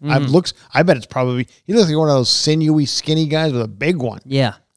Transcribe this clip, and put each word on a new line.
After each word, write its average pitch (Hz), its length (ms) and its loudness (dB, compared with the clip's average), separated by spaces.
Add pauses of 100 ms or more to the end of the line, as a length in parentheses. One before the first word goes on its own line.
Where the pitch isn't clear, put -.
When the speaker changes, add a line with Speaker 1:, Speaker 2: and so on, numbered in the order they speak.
Speaker 1:
I 143 160 0
Speaker 2:
Mm-hmm. 135 140 0
Speaker 1:
looks, 175 220 2 (200)
I 160 80 2
bet 170 140 2
it's 117 100 -10
probably, 127 400 -2 (200)
he 180 80 -4
looks 220 140 4
like 151 100 0
one 160 100 2
of 143 60 2
those 127 160 2
sinewy, 156 560 2
skinny 156 400 -2
guys 156 260 -2
with 120 100 -2
a 110 60 -6
big 139 300 -2
one. 113 260 -6
Speaker 2:
Yeah. 131 300 -2 (220)